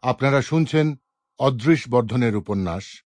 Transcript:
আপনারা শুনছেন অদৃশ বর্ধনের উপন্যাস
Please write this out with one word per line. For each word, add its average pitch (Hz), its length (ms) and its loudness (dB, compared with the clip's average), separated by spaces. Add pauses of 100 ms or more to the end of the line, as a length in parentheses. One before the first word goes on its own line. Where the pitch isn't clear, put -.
আপনারা 135 360 0
শুনছেন 156 540 0 (440)
অদৃশ 131 500 0
বর্ধনের 117 460 0
উপন্যাস 95 680 -4 (120)